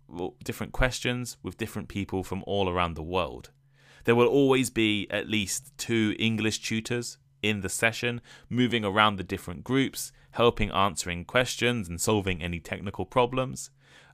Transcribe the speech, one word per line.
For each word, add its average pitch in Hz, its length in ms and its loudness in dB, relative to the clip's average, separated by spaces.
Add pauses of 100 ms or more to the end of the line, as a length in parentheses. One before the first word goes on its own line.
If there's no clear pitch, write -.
well, 87 340 -8
different - 300 -8
questions 123 680 -2
with - 160 -10
different 107 300 -8
people 95 360 -4
from 92 220 -6
all 98 240 0
around 87 260 0
the 80 80 -10
world. 80 480 -4 (520)
There 117 120 4
will 120 120 8
always 131 420 6
be 107 400 2
at 101 200 -4
least 104 480 -2
two 113 420 2
English 110 420 0
tutors 120 560 -4 (240)
in 104 200 0
the 92 80 -4
session, 120 500 0 (300)
moving 117 340 2
around 104 320 4
the 92 80 -6
different 87 400 -8
groups, - 480 -2 (200)
helping 113 400 2
answering 90 520 0
questions 120 640 0
and 87 140 -6
solving 95 400 2
any 87 180 -4
technical 95 460 -8
problems. 131 640 -2 (420)